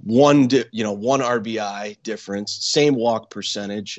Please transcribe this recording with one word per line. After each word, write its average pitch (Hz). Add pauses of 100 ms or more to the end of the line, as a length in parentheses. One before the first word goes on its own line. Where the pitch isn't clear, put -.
one 139
di-, 123
you 110
know, 104
one 123
R 123
B 110
I 104
difference, 104
same 147
walk 113
percentage. 101